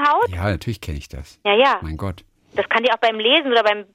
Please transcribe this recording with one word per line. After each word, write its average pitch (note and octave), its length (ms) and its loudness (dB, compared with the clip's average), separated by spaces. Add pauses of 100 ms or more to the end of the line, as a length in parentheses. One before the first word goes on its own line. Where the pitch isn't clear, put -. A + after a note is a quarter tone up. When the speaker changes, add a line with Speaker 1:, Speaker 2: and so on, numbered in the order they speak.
Speaker 1:
haut? D#4 220 2
Speaker 2:
Ja, F#2 200 -2
natürlich G#2 300 -6
kenn D2+ 160 -8
ich C#2+ 120 -12
das. - 360 -18
Speaker 1:
Ja, G3+ 100 4
ja. A#3+ 280 4
Speaker 2:
Mein D#2+ 160 -8
Gott. F#2+ 260 -8 (300)
Speaker 1:
Das - 140 -2
kann A3+ 140 0
dir A#3+ 100 2
auch A3+ 60 -2
beim A3+ 200 0
Lesen C4 340 2
oder A#3 100 4
beim G#3 220 0 (100)